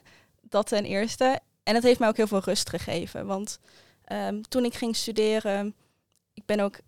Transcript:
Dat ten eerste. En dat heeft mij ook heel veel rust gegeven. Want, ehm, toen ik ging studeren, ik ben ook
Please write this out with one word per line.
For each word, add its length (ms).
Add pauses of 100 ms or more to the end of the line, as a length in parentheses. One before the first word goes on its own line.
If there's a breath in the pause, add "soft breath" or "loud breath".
(420 soft breath)
Dat 240
ten 180
eerste. 560 (220)
En 120
dat 80
heeft 160
mij 100
ook 80
heel 100
veel 180
rust 240
gegeven. 580
Want, 320 (460 soft breath)
ehm, 360
toen 240
ik 100
ging 220
studeren, 800 (600)
ik 120
ben 140
ook 280